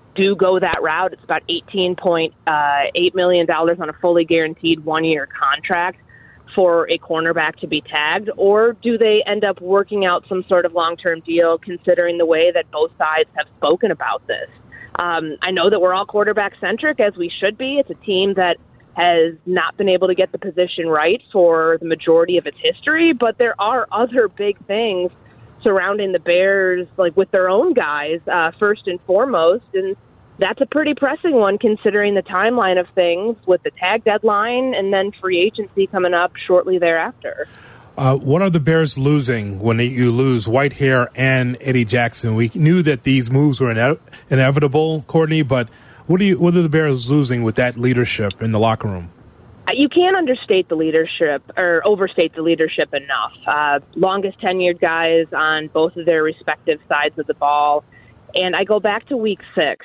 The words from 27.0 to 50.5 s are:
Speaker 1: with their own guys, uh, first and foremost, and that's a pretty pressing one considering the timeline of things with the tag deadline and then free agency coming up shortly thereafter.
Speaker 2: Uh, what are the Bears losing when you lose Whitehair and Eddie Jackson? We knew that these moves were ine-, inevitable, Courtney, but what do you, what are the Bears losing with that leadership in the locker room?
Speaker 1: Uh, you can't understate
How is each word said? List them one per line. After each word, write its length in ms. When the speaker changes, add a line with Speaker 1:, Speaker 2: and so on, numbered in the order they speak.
Speaker 1:
with 140
their 180
own 240
guys, 480
uh, 200
first 280
and 180
foremost, 640
and 240
that's 220
a 60
pretty 280
pressing 400
one 240
considering 560
the 80
timeline 580
of 140
things 420
with 160
the 80
tag 340
deadline 720
and 180
then 280
free 200
agency 460
coming 280
up 180
shortly 320
thereafter. 680
Speaker 2:
Uh, 200
what 240
are 80
the 100
Bears 380
losing 640
when 180
you 320
lose 360
Whitehair 680
and 460
Eddie 240
Jackson? 500
We 200
knew 280
that 200
these 280
moves 300
were 100
ine-, 280
inevitable, 720
Courtney, 400
but 260
what 120
do 60
you, 140
what 180
are 60
the 80
Bears 400
losing 320
with 140
that 200
leadership 640
in 120
the 60
locker 300
room? 240
Speaker 1:
Uh, 60
you 160
can't 260
understate 540